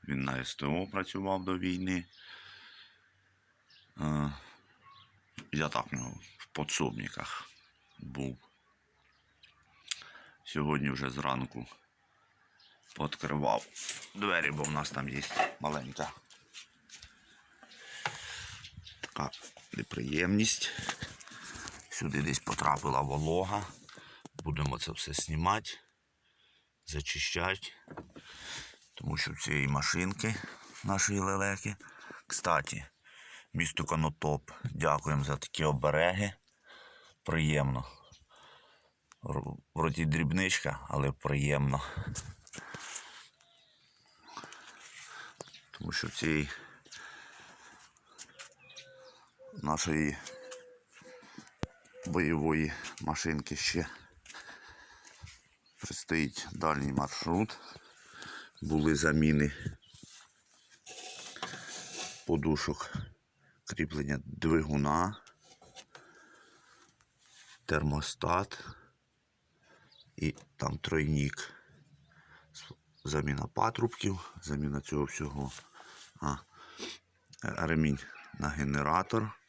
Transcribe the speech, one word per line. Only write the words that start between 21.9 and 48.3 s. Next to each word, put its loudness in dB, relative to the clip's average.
Сюди 0
десь 2
потрапила 2
волога. 2
Будемо 0
це -4
все -4
знімати, 2
зачищати. 0
Тому -4
що 0
в -6
цієї 2
машинки, 2
нашої 2
лелеки. 2
Кстати, 2
місто 2
Конотоп, 2
дякуємо 4
за 0
такі -2
обереги. 4
Приємно. 4
Р-, -4
вроді 2
дрібничка, 2
але 2
приємно. 2
Тому -6
що 0
в -4
цієї 2